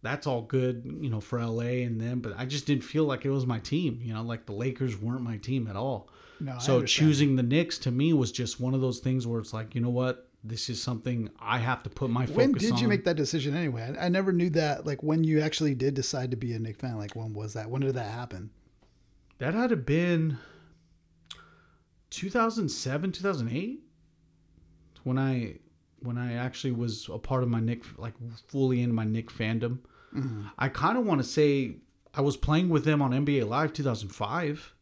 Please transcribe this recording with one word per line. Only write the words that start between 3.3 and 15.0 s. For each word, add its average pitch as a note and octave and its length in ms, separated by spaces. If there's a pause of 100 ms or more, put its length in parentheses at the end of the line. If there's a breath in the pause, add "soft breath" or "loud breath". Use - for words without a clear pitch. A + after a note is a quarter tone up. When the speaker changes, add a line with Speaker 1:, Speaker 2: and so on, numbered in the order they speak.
Speaker 1:
my A#2+ 140
team. C#3 420
You A#2 140
know, A2 80
like, A#2 240
the G#2+ 60
Lakers B2+ 460
weren't A#2+ 220
my A#2 160
team B2 300
at G2+ 80
all. A#2 340 (300 loud breath)
Speaker 2:
No, C3+ 140
I B2+ 40
Speaker 1:
So C3 200
Speaker 2:
understand. C#3+ 320
Speaker 1:
choosing C#3 260
the B2+ 80
Knicks C#3+ 360
to B2+ 120
me C#3+ 220
was B2+ 180
just - 280
one B2+ 140
of C3 80
those B2 180
things B2+ 280
where A#2 120
it's - 140
like, A2 220
you A#2 60
know A#2+ 100
what? B2 360 (160)
This A2 280
is A2 100
something A#2 480 (100)
I A#2 200
have A#2+ 240
to - 80
put C3 180
my A#2+ 160
focus A2 100
on. - 20
Speaker 2:
When C4+ 160
did A3 260
you A#3+ 80
make G#3 180
that F3 100
decision D3 400
anyway? C3+ 400
I, E3+ 120
I - 20
never F#3+ 220
knew F3 200
that. D3+ 360
Like, C#3+ 160